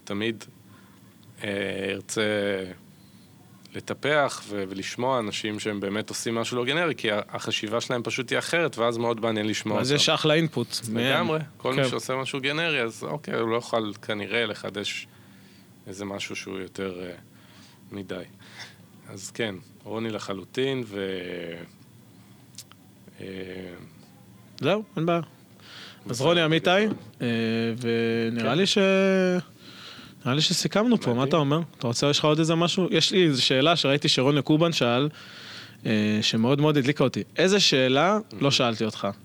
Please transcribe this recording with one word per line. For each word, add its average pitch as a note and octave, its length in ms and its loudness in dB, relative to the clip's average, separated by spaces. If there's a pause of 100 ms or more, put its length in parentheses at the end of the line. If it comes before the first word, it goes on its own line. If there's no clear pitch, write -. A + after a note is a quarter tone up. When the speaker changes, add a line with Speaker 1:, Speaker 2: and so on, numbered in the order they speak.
Speaker 1:
תמיד, G#2 400 -4 (1000)
אה, G#2+ 60 -6 (400)
ארצה... G2 320 -4 (1500)
לטפח C3+ 760 -2
ו-, G2+ 200 -4
ולשמוע A#2+ 500 -2
אנשים G#2+ 400 -4
שהם G#2 200 -4
באמת G2+ 300 -4
עושים A2+ 260 -4
משהו A#2 220 -2
לא A#2+ 80 0
גנרי, D3+ 300 0
כי A2 160 -2
ה-, G#2 180 0
החשיבה A2+ 520 -4
שלהם A#2+ 220 -4
פשוט A#2 260 -4
היא C3 100 0
אחרת, D#3+ 380 -2
ואז A#2 200 0
מאוד A#2 240 0
מעניין G#2+ 260 0
לשמוע G#2+ 340 -2
Speaker 2:
אז B2 60 -2
Speaker 1:
אותם. C#3+ 80 2
Speaker 2:
יש D3 140 2
אחלה D#3 240 2
אינפוט D#3 440 0 (120)
מהם. A#2 160 0 (100)
Speaker 1:
לגמרי. D#3+ 240 0 (180)
כל B2+ 160 -2
מי C#3 100 2
Speaker 2:
כן. B2+ 60 2
Speaker 1:
שעושה B2+ 260 -4
משהו C3+ 260 -4
גנרי, D3 400 -2
אז A#2 220 -4
אוקיי, - 360 -6
הוא A#2 100 0
לא A2+ 80 2
יכול A2+ 440 -2
כנראה G#2+ 440 -2
לחדש G2+ 600 -6 (800)
איזה G2 180 -10
משהו G2 300 -8
שהוא F#2+ 240 -8
יותר, F#2 460 -8
אה, F2+ 60 -10 (800)
מדי. F#2+ 240 -8 (920)
אז G2+ 220 -14
כן, A2 240 -4 (280)
רוני A2 260 -6
לחלוטין, A2 800 -4
ו-, G2+ 140 -6 (2250)
אה, G2 40 -12 (1300)
Speaker 2:
זהו, G3+ 240 2 (140)
אין D#3+ 80 0
בעיה. E3+ 140 2
אז - 920 -14
Speaker 1:
בסדר, B2 160 -2
Speaker 2:
רוני E3+ 180 6
אמיתי, D#3 240 4
Speaker 1:
בגדול. G3+ 240 4 (280)
Speaker 2:
אה, B2 60 -2 (1040)
ונראה A#2 200 0
Speaker 1:
כן. C#3+ 60 2
Speaker 2:
לי G3 100 4
ש-, - 100 2 (1500)
נראה B2+ 100 2
לי D3+ 60 2
שסיכמנו G3+ 600 2
פה, - 80 -2
מה A#2+ 40 2
Speaker 1:
מדהים. C3 160 2
Speaker 2:
אתה E3+ 80 4
אומר? D3 220 4 (200)
אתה B2 80 -2
רוצה, C3 220 2
יש D3 100 4
לך - 60 0
עוד D3+ 140 4
איזה E3 160 4
משהו? E3+ 360 2
יש D#3 200 4
לי F3+ 140 6
איזו C3+ 200 4
שאלה C#3+ 300 6
שראיתי C#3+ 340 2
שרוני C#3 320 4
קובן D#3 320 4
שאל, B2+ 360 2 (760)
אה, A#2 60 0 (300)
שמאוד A#2+ 400 2
מאוד D3+ 160 6
הדליקה C#3+ 260 2
אותי. A2 200 0 (140)
איזה F#3+ 220 6
שאלה C#3+ 580 4 (140)
Speaker 1:
Mhm. - 100 -16
Speaker 2:
לא C#3 100 4
שאלתי A2+ 340 2
אותך? G#2 220 -4 (180)